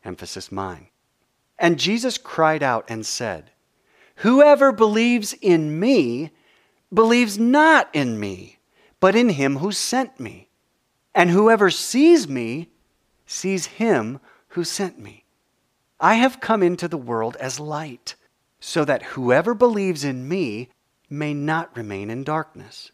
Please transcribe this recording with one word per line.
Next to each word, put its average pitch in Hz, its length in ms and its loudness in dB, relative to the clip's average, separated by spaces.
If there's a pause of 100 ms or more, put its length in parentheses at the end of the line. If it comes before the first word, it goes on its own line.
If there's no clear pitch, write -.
Emphasis 90 460 -14
mine. 95 360 -10 (680)
"And 170 200 2
Jesus 220 400 -4
cried 156 460 0
out 123 240 -2
and 110 180 -10
said, 95 460 -8 (640)
'Whoever 277 560 6
believes 220 640 2
in 160 460 0
me 165 520 0 (640)
believes 226 440 2
not 285 560 4
in 123 260 -2
me, 95 400 -10 (400)
but 190 160 4
in 240 140 4
him 139 280 0
who 180 140 -4
sent - 480 -4
me. 98 300 -14 (680)
And 175 140 4
whoever 208 400 4
sees 240 580 4
me 127 440 -8 (540)
sees 185 400 -4
him 139 540 -2 (300)
who 175 140 -6
sent 175 360 -6
me. 104 260 -20 (760)
I 185 160 4
have 254 240 -2
come 214 240 -2
into 175 240 -2
the 165 100 -8
world 117 400 -6
as 131 220 -10
light, 151 560 -12 (440)
so - 260 -4
that 139 180 -2
whoever 139 500 0
believes 202 500 0
in 131 240 -6
me 127 420 -6 (400)
may 147 240 -6
not 156 420 -4
remain 104 340 -8
in 123 140 -10
darkness. - 720 -10